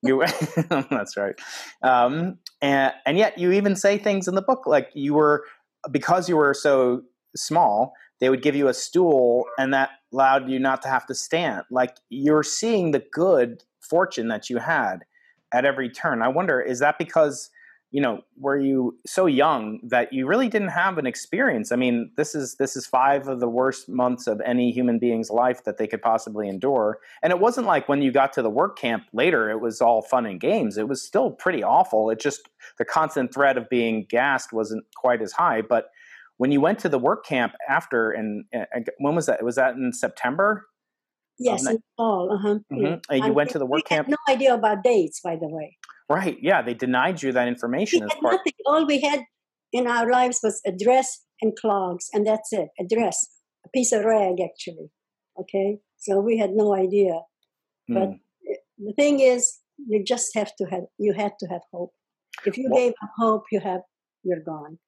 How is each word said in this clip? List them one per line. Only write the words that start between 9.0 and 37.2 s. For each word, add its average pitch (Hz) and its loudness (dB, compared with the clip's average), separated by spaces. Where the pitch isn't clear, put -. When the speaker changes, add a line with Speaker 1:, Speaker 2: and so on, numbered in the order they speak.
Speaker 1:
and 135 0
that 135 2
allowed 135 4
you 131 -2
not 131 0
to 135 -10
have 131 -2
to 131 -8
stand. 156 -4
Like, 123 0
you're 147 2
seeing 196 0
the 139 0
good 143 2
fortune 160 0
that 107 -6
you 123 -2
had 107 -2
at 123 0
every 135 0
turn. 127 -4
I 113 2
wonder, 147 0
is 123 -4
that 147 2
because, 151 0
you 143 0
know, 117 -2
were 139 0
you 135 0
so - 0
young 135 2
that 120 0
you 131 -2
really 233 2
didn't 202 -2
have 175 -2
an 135 -4
experience? 151 -4
I 123 0
mean, 120 0
this 147 -4
is, 135 -6
this 135 -2
is 127 -10
five 135 2
of 131 -4
the 120 0
worst 127 -2
months 123 -2
of 107 -2
any 123 2
human 123 0
being's 113 0
life 123 0
that - -6
they 110 -2
could 104 -6
possibly 110 -2
endure. 110 0
And 165 2
it 180 0
wasn't 233 2
like 160 2
when 143 2
you 135 2
got 135 2
to 139 -2
the 113 0
work 160 0
camp 113 -2
later, 123 2
it 110 -4
was 113 -4
all 117 4
fun 120 0
and 95 -8
games. 127 0
It 107 -4
was 135 -6
still 226 -2
pretty 165 -2
awful. 113 2
It 110 -2
just, - -4
the 117 0
constant 143 -2
threat 135 2
of 117 -6
being 113 0
gassed 131 0
wasn't 110 -4
quite 123 2
as 98 -8
high. 139 0
But 113 0
when 131 0
you 139 4
went 170 2
to 175 0
the 139 2
work 143 0